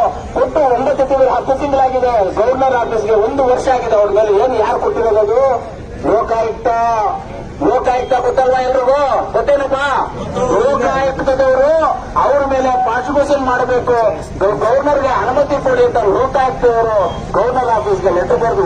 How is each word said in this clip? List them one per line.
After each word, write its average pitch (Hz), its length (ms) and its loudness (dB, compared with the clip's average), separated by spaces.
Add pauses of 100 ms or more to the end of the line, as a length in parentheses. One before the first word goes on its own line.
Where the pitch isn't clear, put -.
(340)
ಕೊಟ್ಟು - 260 0
ಒಂಬತ್ತು 262 460 2
ತಿಂಗಳು, 262 240 2
ಹತ್ತು 247 240 0
ತಿಂಗಳಾಗಿದೆ 254 800 0
ಗವರ್ನರ್ 254 400 2
ಆಫೀಸ್ಗೆ, 220 380 0
ಒಂದು 269 320 2
ವರ್ಷ 247 240 0
ಆಗಿದೆ 233 280 0
ಅವ್ರ 208 140 2
ಮೇಲೆ. 208 340 2
ಏನು, 254 100 0
ಯಾರು 214 240 0
ಕೊಟ್ಟಿರೋದು 220 400 0
ಅದು? 214 220 2 (720)
ಲೋಕಾಯುಕ್ತ. 226 560 -2 (1000)
ಲೋಕಾಯುಕ್ತ 247 460 0
ಗೊತ್ತಲ್ವಾ 254 460 0
ಎಲ್ರಿಗೂ? 254 720 0
ಗೊತ್ತೇನಪ್ಪ? 277 420 0 (640)
ಲೋಕಾಯುಕ್ತದವರು 269 1500 2 (340)
ಅವ್ರ 277 280 2
ಮೇಲೆ 262 380 0
ಪ್ರಾಸಿಕ್ಯೂಷನ್ 262 640 0
ಮಾಡಬೇಕು, 247 460 0 (460)
ಗವ-, 196 200 0
ಗವರ್ನರ್ಗೆ 277 500 0
ಅನುಮತಿ 269 560 0
ಕೊಡಿ 247 200 2
ಅಂತ 240 120 0
ಲೋಕಾಯುಕ್ತದವರು 226 1400 0
ಗವರ್ನರ್ 247 360 0
ಆಫೀಸ್ಗೆ 190 420 0
ಲೆಟರ್ 175 280 0
ಬರೆದು 214 280 0